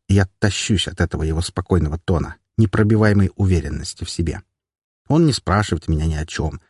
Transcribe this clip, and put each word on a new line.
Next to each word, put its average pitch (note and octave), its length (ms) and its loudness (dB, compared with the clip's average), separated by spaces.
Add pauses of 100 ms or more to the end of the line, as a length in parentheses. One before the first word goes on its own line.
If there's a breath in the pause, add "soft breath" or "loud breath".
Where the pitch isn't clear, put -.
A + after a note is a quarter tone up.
и G2 60 0
я G2 140 4 (120)
тащусь - 480 -2
от - 120 -8
этого D#2+ 240 -2
его D#2+ 180 -2
спокойного E2 560 -2
тона, D2 380 -2 (220)
непробиваемой G#2+ 800 4
уверенности F2 680 -2
в - 60 -10
себе. E2+ 320 -6 (640)
Он D#3+ 180 4
не C#3+ 80 4
спрашивает G2 540 0
меня D#2 180 0
ни D#2+ 100 0
о D2+ 100 -4
чём, - 440 -6